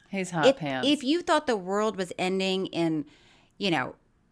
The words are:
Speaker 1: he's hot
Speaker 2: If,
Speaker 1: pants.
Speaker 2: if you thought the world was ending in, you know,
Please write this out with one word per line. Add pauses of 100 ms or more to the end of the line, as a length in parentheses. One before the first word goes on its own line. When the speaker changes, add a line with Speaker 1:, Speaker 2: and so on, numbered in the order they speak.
(100)
Speaker 1:
he's
hot
Speaker 2:
If,
Speaker 1:
pants.
Speaker 2:
if
you
thought
the
world
was
ending
in, (500)
you
know, (380)